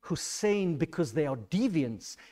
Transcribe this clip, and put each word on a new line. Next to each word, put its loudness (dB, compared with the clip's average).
Hussein 0
because 0
they 2
are -2
deviants, 0